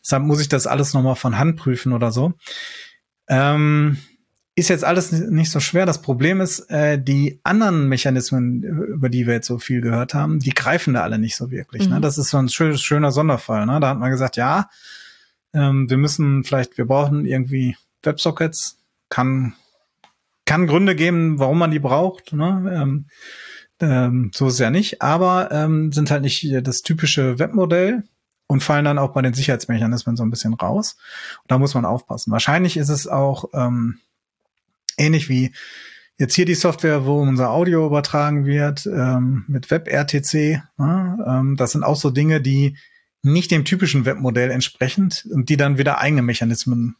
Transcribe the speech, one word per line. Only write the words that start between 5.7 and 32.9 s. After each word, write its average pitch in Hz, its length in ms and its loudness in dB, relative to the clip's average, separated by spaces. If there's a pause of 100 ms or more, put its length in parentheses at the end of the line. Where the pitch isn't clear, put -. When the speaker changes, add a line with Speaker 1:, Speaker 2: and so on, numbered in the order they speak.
Speaker 1:
Das 165 160 -2
Problem 143 380 2
ist, - 300 -4
äh, 147 320 2
die 139 400 0
anderen 180 460 2
Mechanismen, 127 720 0
über 160 460 -4
die 123 180 0
wir 120 80 0
jetzt - 140 -4
so 120 100 -4
viel 123 220 -4
gehört 120 340 -2
haben, 151 240 0
die 135 120 -2
greifen 135 440 0
da 113 80 0
alle 107 160 -2
nicht 110 160 -2
so 123 160 -8
wirklich, 127 380 -4
ne? - 80 2
Speaker 2:
Mhm. 151 60 0
Speaker 1:
Das 147 140 0
ist 143 140 -2
so 147 60 0
ein 131 120 2
schö-, 156 280 0
schöner 147 340 0
Sonderfall, 123 560 0
ne? 139 140 0
Da 143 80 2
hat 131 100 -2
man 123 140 -2
gesagt, 131 240 -2
ja, 143 340 0 (840)
ähm, 135 380 2
wir 131 60 2
müssen 143 480 2
vielleicht, 131 340 -2
wir 123 60 0
brauchen 143 420 0
irgendwie 131 500 -2 (280)
WebSockets, 160 760 -4 (300)
kann, 131 460 0 (920)
kann 170 220 2
Gründe 175 300 4
geben, 160 420 2
warum 135 200 2
man 160 120 2
die 156 80 0
braucht, 147 540 0
ne? 185 420 0
Ähm, 143 320 -2 (760)
ähm, 127 520 2
so 135 140 2
ist 127 60 0
es 120 40 -4
ja 123 100 2
nicht, 180 320 0
aber, 180 520 2
ähm, 156 380 0
sind 147 200 0
halt 151 100 2
nicht 139 260 -2 (200)
das 127 160 -4
typische 139 560 0
Webmodell 185 640 2 (440)
und 139 160 0
fallen 147 220 2
dann 143 140 2
auch 139 140 0
bei 135 100 0
den 131 100 0
Sicherheitsmechanismen 117 840 -2
so 120 60 -2
ein 110 60 0
bisschen 113 240 -4
raus. 151 460 -4 (440)
Und - 80 -6
da 131 80 4
muss 139 140 2
man 123 140 0
aufpassen. - 440 -6
Wahrscheinlich 165 460 2
ist 147 140 0